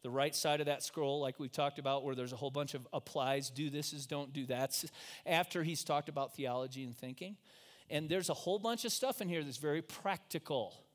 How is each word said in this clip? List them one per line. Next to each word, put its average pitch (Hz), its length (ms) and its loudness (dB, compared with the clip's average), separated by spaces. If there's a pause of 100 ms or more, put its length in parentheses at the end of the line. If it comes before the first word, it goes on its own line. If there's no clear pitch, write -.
the 127 80 -4
right 143 240 4
side 151 260 4
of 147 60 2
that 143 160 2
scroll, 143 380 0
like 131 200 -2
we 139 80 -4
talked 143 300 0
about, 139 260 0
where 135 120 -2
there's 123 180 -4
a - 20 -6
whole 139 140 -4
bunch 143 240 -2
of 127 180 -6
applies, 135 600 0
do 143 180 -2
this 147 240 -4
is 135 140 -8
don't 143 260 -4
do 139 140 -2
that's, 131 400 0 (400)
after 175 340 4
he's 160 220 0
talked 147 260 2
about 139 260 -2
theology 131 480 -2
and 120 140 -8
thinking. 175 400 -8 (540)
And 151 180 0
there's 175 220 4
a - 20 4
whole 190 240 2
bunch 226 280 0
of 226 60 2
stuff 262 300 2
in 185 80 0
here 165 140 2
that's 131 140 -4
very 151 260 2
practical. 156 880 -2 (220)